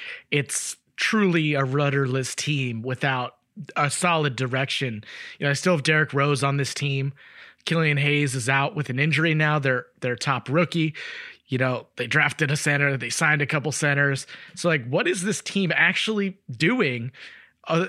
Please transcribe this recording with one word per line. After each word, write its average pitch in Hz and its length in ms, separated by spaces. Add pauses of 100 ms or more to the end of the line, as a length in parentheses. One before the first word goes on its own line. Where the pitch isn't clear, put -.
(300)
it's - 460 (200)
truly 170 580
a 139 100
rudderless 135 680
team 127 480
without 127 540 (400)
a 147 120
solid 156 480
direction. 127 680 (340)
You 147 60
know, 143 60
I 139 40
still 180 200
have 143 100
Derrick 156 280
Rose 139 320
on 139 140
this 135 160
team. 139 400 (500)
Killian 160 320
Hayes 143 380
is 123 140
out 139 260
with 147 160
an 127 80
injury 156 340
now. 151 260
Their, 131 280 (140)
their 123 160
top 127 340
rookie. 160 440 (520)
You 127 120
know, 127 280 (100)
they 123 100
drafted 143 440
a 151 60
center. 143 400
They 117 140
signed 151 300
a 143 60
couple 151 260
centers. 143 540 (280)
So, - 140
like, 143 200
what 165 200
is 185 140
this 202 180
team 185 340
actually 190 600 (140)
doing, 131 600 (560)
uh, 170 200